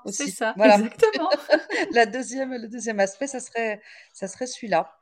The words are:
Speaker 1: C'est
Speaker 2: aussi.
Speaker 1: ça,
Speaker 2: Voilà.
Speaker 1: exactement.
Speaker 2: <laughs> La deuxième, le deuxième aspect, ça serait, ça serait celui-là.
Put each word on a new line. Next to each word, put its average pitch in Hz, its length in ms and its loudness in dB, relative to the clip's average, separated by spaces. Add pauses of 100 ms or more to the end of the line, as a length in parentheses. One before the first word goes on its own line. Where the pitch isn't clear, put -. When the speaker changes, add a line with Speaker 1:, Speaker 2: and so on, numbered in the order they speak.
Speaker 1:
C'est 208 180 -6
Speaker 2:
aussi. 285 60 -6
Speaker 1:
ça, - 260 -4
Speaker 2:
Voilà. 208 200 8
Speaker 1:
exactement. 330 520 2
Speaker 2:
<laughs> 320 640 0
La 233 140 6
deuxième, 254 480 -6
le 226 140 -10
deuxième 220 320 -4
aspect, 196 260 -2
ça 254 120 -10
serait, 220 440 -6 (320)
ça 196 140 -10
serait 254 180 -10
celui-là. 190 440 -2 (120)